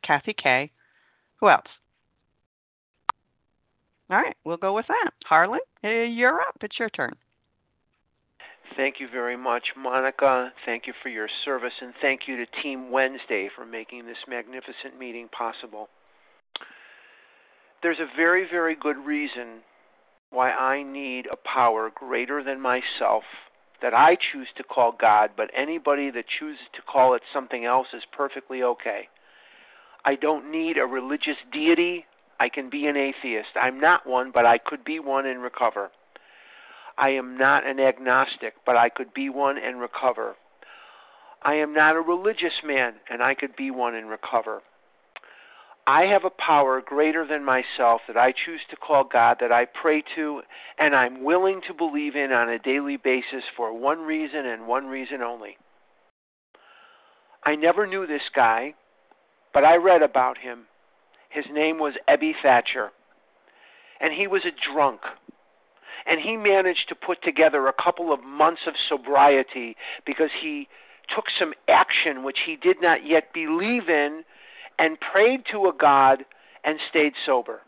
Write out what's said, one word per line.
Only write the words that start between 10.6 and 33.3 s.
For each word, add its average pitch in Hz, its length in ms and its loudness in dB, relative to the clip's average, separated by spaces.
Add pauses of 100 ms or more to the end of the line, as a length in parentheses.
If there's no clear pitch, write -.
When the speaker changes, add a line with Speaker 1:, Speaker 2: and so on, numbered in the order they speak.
Speaker 2:
Thank 113 200 -6
you 123 60 -12 (100)
for 135 60 -12
your 110 200 -8 (160)
service, 123 360 -6
and 123 220 -16
thank 135 240 -2
you 135 100 -8
to 120 100 -8 (160)
Team 131 280 -10
Wednesday 127 640 -4
for 123 100 -18
making 117 420 -16
this 117 100 -18 (120)
magnificent 127 720 -14
meeting 120 300 -14
possible. 110 600 -12 (1900)
There's 165 180 -2
a 139 160 -8
very, 175 340 2
very 165 260 -2
good 147 200 -4
reason 135 640 -8 (680)
why 127 200 2
I 135 320 -2
need 135 500 -10
a - 40 -10
power 110 580 0
greater 127 480 -6
than 135 180 -8
myself 123 600 -2 (580)
that 120 140 -2
I 156 220 6 (160)
choose 131 240 -12
to - 80 -14
call 117 340 0
God, 107 380 4
but 110 200 -4
anybody 143 540 -2
that 117 140 -8 (140)
chooses 151 220 -12 (140)
to - 80 -16
call 131 320 4
it 120 80 -2 (100)
something 127 320 -6
else 123 300 0
is 117 80 -14 (100)
perfectly 131 500 -6
okay. 117 460 -4 (960)
I 139 120 2
don't 147 340 -2
need 160 260 -2
a 131 100 2
religious 131 500 -6 (160)
deity. 170 520 0 (360)
I 123 80 2
can 131 200 -8
be 147 180 -6
an 147 100 0
atheist. 131 600 -4